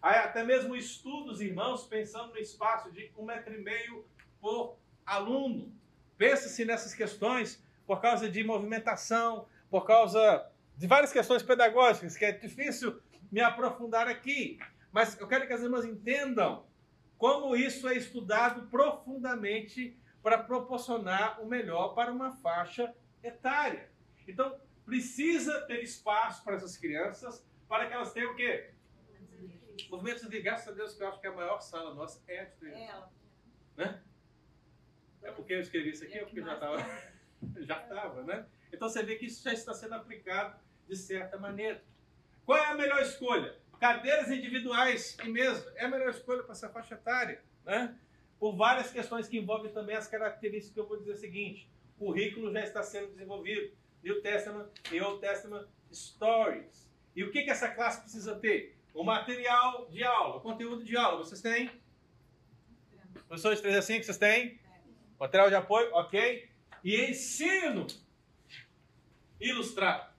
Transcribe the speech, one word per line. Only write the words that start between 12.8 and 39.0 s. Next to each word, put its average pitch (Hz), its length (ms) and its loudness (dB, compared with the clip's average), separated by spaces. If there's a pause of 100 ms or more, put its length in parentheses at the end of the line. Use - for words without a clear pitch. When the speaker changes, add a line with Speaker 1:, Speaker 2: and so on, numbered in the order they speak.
Speaker 1:
me 208 100 2
aprofundar 233 680 2
aqui. 254 520 -4 (320)
Mas 214 280 2
eu 202 80 -10
quero 262 200 2
que 254 60 -2
as 233 80 -2
irmãs 240 220 0
entendam 226 800 0 (520)
como 269 380 4
isso 254 320 0
é 247 80 2
estudado 233 720 0
profundamente 240 1300 0 (260)
para 226 140 6
proporcionar 226 1040 -2
o 220 40 -8
melhor 202 440 -2
para 240 220 0
uma 254 200 -4
faixa 175 640 -4 (260)
etária. 262 680 -2 (340)
Então, 262 320 -2 (280)
precisa 277 800 0
ter 240 160 -6
espaço - 640 -2
para 202 100 -2
essas 185 220 -10
crianças, 190 680 -6 (220)
para 220 200 0
que 240 60 -8
elas 233 200 -6
tenham 240 180 -4
o 240 40 -10
quê? - 360 -4 (1160)
Movimentos 233 400 -8
de, 208 120 -8
graças 220 280 -4
a - 20 -10
Deus, 196 240 -10
que 202 80 -10
eu 196 60 -4
acho 190 100 -12
que 196 80 -8
a 185 60 -8
maior 185 260 -4
sala 165 340 -12
nossa 147 320 -14
é 180 140 -12
a 190 60 -12
de 185 60 -20
televisão. 214 320 -16
Speaker 2:
É 226 60 -16
ela. 190 220 -18 (640)
Speaker 1:
Né? 185 260 -4 (1200)
É - 80 -12
porque - 220 -6
eu 185 60 0
escrevi 160 300 -2
isso - 140 -10
aqui, - 140 -12
é 208 60 -6
porque - 180 -10
já 151 160 -6
tava, 151 200 -4 (420)
<laughs> - 400 -14
já 156 200 -8
tava, 190 440 -10
né? 196 220 -8 (260)
Então 226 180 -6
você 226 140 -4